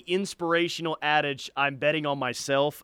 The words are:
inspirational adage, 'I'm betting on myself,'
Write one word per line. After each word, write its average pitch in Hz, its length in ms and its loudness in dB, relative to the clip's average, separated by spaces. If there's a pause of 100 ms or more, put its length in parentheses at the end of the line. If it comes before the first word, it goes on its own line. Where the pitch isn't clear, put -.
inspirational 170 960 0
adage, 147 540 0
'I'm 139 200 0
betting 151 300 2
on 143 120 -2
myself,' 139 640 0